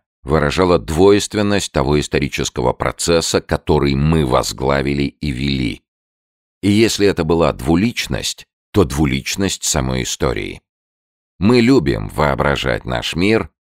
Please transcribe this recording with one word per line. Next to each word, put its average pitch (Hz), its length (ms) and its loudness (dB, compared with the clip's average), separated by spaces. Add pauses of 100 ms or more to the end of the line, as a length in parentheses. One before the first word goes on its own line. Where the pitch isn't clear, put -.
(220)
выражала 78 560 2
двойственность 101 960 2
того 71 280 0
исторического 67 720 -4
процесса, 82 680 -2
который 73 540 0
мы 76 320 2
возглавили 67 760 0
и 73 260 -6
вели. 67 520 -4 (800)
И 98 80 2
если 101 360 2
это 87 180 2
была 82 280 2
двуличность, 76 920 -2 (300)
то 98 80 4
двуличность 71 800 -2
самой 64 380 -2
истории. 52 580 -6 (760)
Мы 120 240 4
любим 69 460 2
воображать 67 760 -2
наш 60 320 -6
мир 98 320 0 (220)